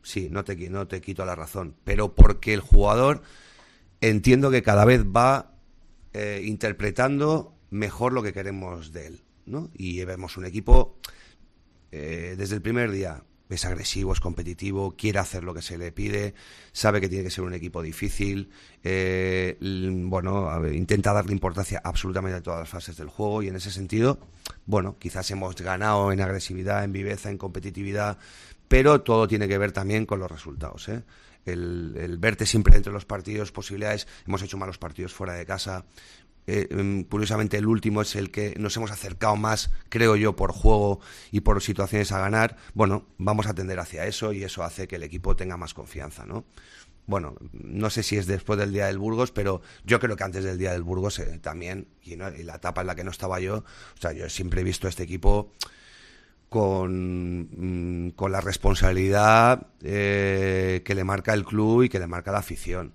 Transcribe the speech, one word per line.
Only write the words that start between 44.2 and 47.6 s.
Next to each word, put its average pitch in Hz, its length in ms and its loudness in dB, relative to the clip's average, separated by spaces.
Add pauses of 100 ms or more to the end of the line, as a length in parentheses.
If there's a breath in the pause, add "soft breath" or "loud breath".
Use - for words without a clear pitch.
y 98 100 -8
eso 92 200 -10
hace 87 260 -10
que 92 80 -10
el 82 60 -10
equipo 85 340 2
tenga 92 180 -4
más 87 180 -10
confianza, 69 520 -14
¿no? 92 180 -10 (600 loud breath)
Bueno, 85 300 -6 (180)
no 101 360 -4